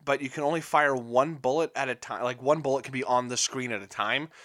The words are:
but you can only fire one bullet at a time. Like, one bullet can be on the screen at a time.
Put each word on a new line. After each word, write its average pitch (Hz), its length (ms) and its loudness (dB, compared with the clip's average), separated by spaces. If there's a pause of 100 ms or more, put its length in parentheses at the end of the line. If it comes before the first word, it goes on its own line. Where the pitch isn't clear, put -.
but 139 180 0
you 135 80 -6
can 151 140 -6
only 156 180 0
fire 147 340 4
one 127 400 2
bullet 143 400 0
at 135 140 -2
a 123 60 -4
time. - 280 -6
Like, 123 180 -2
one 147 200 2
bullet 135 240 0
can 131 80 -10
be 127 100 -4
on 123 240 2
the 123 100 -6
screen 127 360 -2
at 101 80 -4
a 98 60 -14
time. 123 420 -2 (160)